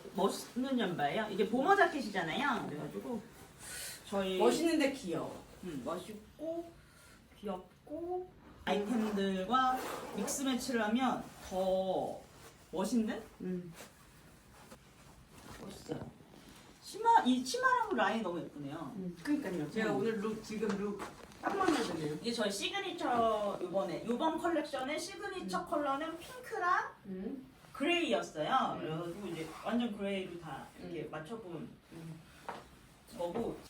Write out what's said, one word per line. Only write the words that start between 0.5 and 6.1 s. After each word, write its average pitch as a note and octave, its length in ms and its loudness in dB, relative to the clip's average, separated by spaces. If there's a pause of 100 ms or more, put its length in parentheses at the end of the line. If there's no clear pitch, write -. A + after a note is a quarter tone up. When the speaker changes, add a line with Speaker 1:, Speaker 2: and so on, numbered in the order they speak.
Speaker 1:
연바예요. F3 520 0
이게 G3 180 2
보머 D4 280 6
자켓이잖아요. G#3+ 920 2
그래가지고 G3+ 540 -6 (840)
저희 F#3+ 320 0
Speaker 2:
멋있는데 C4+ 540 6
귀여워. - 500 -4 (220)
Speaker 1:
음, D#3 200 -6
멋있고 D4 880 -8 (680)